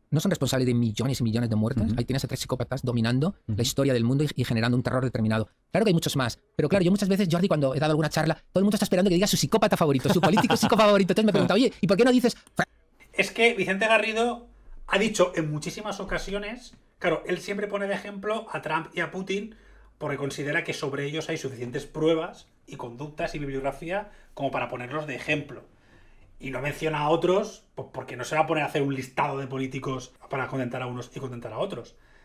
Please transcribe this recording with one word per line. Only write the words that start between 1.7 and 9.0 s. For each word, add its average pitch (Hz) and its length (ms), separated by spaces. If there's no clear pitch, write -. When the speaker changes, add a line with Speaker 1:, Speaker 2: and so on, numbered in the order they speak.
Speaker 2:
Ujú. 110 120
Speaker 1:
Ahí 123 60
tienes 131 200
a 123 40
tres 123 100
psicópatas 127 440
dominando 123 520
Speaker 2:
Ujú. 107 80
Speaker 1:
la 117 60
historia 135 300
del 117 120
mundo 135 180
y, 147 140
y 127 80
generando 120 320
un 123 60
terror 127 200
determinado. 110 460
Claro 208 120
que 214 60
hay 175 40
muchos - 200
más. 127 240
Pero 147 140
claro, 190 160
yo 175 80
muchas 202 160
veces, 196 200
Jordi, 175 200
cuando 143 260
he 139 60
dado 156 120
alguna 151 180
charla, 156 240
todo - 260
el 196 40
mundo 214 120
está 202 80
esperando 190 240